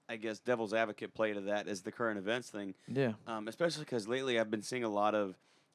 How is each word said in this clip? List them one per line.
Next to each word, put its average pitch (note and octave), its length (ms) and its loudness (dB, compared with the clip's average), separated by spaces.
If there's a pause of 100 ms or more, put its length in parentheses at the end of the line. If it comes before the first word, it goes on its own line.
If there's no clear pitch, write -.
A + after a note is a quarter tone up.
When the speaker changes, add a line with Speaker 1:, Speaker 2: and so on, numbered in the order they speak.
Speaker 1:
I A2+ 80 -4
guess, A2 220 -4
devil's A2+ 360 0
advocate A2 400 0
play A2 180 2
to G2+ 100 -2
that G2+ 240 0
is F#2 160 -4
the A2 100 -6
current A2 260 0
events A2+ 320 -2
thing. G2+ 240 -8 (120)
Speaker 2:
Yeah. A#2+ 280 2 (120)
Speaker 1:
Um, A2 220 -6
especially D3+ 380 -2
'cause A2 200 -2
lately B2+ 320 2
I've A2 120 2
been G#2+ 120 0
seeing B2 220 -2
a A2+ 60 0
lot G#2 240 4
of G2+ 240 2 (360)